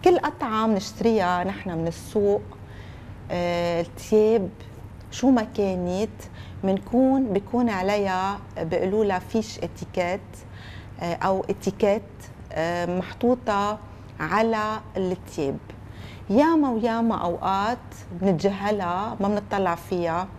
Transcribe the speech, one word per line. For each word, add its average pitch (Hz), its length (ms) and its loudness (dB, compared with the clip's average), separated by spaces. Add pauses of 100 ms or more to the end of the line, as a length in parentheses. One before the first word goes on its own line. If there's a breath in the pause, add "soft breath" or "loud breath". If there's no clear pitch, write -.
كل 359 140 8
قطعة 226 480 0
منشتريها 196 760 2
نحن 190 260 -4
من 165 180 -2
السوق، 202 540 0 (880 loud breath)
آه، 175 500 0
التياب 214 680 4 (640)
شو - 180 2
ما 247 140 6
كانت 190 680 0 (540 loud breath)
منكون 240 720 2
بيكون 233 360 2
عليها 196 720 0 (180)
بيقولوا 185 480 2
لها 190 140 2
فيش 220 400 -4
اتيكيت، 175 640 -4 (800 loud breath)
آه، 175 120 -2
أو 190 360 0
اتيكيت، 202 520 2 (500)
آه، 175 340 -2 (140)
محطوطة 247 800 0 (400 loud breath)
على 214 600 2 (180)
التياب. 185 600 -2 (720 loud breath)
ياما 294 400 6
وياما 226 460 2
أوقات 196 640 0 (440)
بنتجاهلها، 196 1000 0
ما 196 80 2
بنطلع 202 480 0
فيها. 175 520 -2 (120)